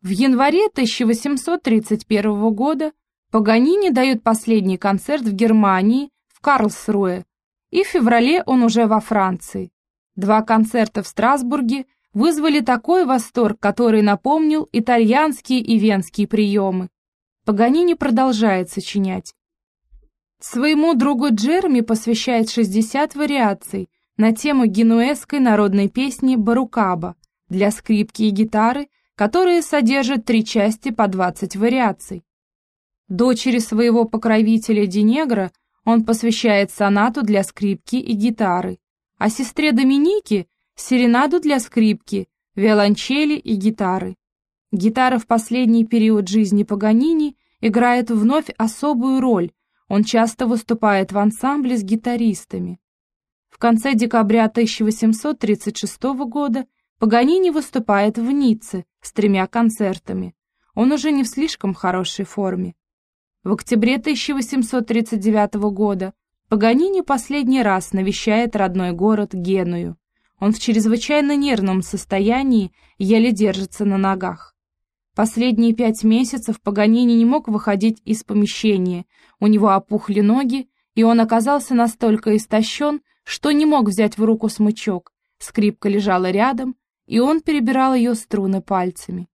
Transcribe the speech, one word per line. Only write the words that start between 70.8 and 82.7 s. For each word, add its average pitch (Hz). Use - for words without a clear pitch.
нервном 214
состоянии, 214
еле 226
держится 196
на 196
ногах. 190
Последние 226
пять 220
месяцев 233
Паганини 220
не 233
мог 277
выходить 208
из 214
помещения, 202
у 208
него 208
опухли 208
ноги, 254
и 226
он 226
оказался 233
настолько 226
истощен, 254